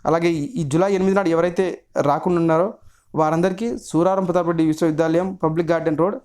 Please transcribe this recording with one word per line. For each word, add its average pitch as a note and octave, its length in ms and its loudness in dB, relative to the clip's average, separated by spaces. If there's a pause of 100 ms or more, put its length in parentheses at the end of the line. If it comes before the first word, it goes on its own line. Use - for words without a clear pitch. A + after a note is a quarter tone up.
అలాగే E3+ 260 0
ఈ, D3 120 -2
ఈ - 180 -6
జూలై E3 320 0
ఎనిమిది F#3+ 220 2
నాడు F#3+ 120 2
ఎవరైతే F3 560 -2 (160)
రాకుండా D#3+ 400 0
ఉన్నారో E3 340 2 (400)
వారందరికీ F3 640 0
సూరారం F#3+ 460 0
ప్రతాప్ F3 220 0
రెడ్డి D#3+ 200 0
విశ్వవిద్యాలయం D#3+ 680 0
పబ్లిక్ D#3+ 360 -2
గార్డెన్ D#3+ 280 0
రోడ్ F#3+ 260 -2